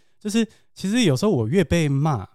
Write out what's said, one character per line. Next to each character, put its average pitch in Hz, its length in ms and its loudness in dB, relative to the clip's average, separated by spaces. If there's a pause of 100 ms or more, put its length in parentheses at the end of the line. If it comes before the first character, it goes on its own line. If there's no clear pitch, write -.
(180)
就 208 120 -8
是 220 160 2 (260)
其 - 160 -8
实 240 140 0
有 156 120 4
时 160 120 -2
候 220 40 2
我 120 160 0
越 175 160 2
被 170 240 0
骂 139 480 -2